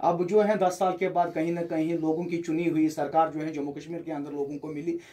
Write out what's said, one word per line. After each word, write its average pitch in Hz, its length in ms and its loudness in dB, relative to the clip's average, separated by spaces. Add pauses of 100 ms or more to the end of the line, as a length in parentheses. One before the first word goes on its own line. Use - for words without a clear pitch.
अब 175 260 2
जो 208 140 6
है 208 180 4
दस 180 200 2
साल 185 180 2
के 190 120 0
बाद 170 240 2
कहीं 165 200 0
ना 170 100 -2
कहीं 165 360 0
लोगों 160 260 0
की 170 140 -2
चुनी 165 300 0
हुई 156 200 4
सरकार 156 420 2
जो 151 100 -6
है 156 120 -6
जम्मू 143 200 -6
कश्मीर 156 300 -10
के 160 100 -8
अंदर 143 200 -6
लोगों 143 260 -4
को 151 100 -10
मिली, 165 300 -6 (140)